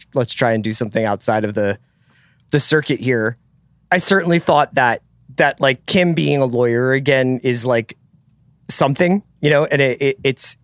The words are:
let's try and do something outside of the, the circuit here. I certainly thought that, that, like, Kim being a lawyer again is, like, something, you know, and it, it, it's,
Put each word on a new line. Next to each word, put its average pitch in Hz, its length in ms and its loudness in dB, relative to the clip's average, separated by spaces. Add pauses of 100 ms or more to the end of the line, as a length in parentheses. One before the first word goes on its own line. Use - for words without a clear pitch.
(140)
let's 123 200 -2
try 120 200 0
and 110 100 -2
do 110 80 -4
something 110 340 -2
outside 107 380 -2
of 104 120 -6
the, 101 240 -2 (720)
the 147 80 0
circuit 147 400 0
here. 117 380 -2 (540)
I 180 60 2
certainly 175 420 0
thought 151 360 2
that, 123 260 2 (360)
that, 143 240 0
like, 135 240 0
Kim 175 280 0
being 143 280 0
a 135 40 2
lawyer 120 480 0
again 131 500 0
is, 120 240 -2
like, 117 300 -2 (720)
something, 175 540 0 (180)
you 147 80 2
know, 147 160 4
and 147 160 -2
it, 135 200 0
it, 139 220 -2
it's, - 400 -2